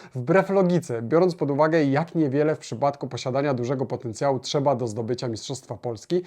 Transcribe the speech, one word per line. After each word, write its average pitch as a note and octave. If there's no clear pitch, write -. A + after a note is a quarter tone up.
wbrew E3+
logice, F3
biorąc E3+
pod C#3+
uwagę, D#3
jak C#3+
niewiele D3+
w -
przypadku C#3
posiadania C3+
dużego B2+
potencjału B2+
trzeba C#3
do B2
zdobycia A#2+
Mistrzostwa A#2
Polski, B2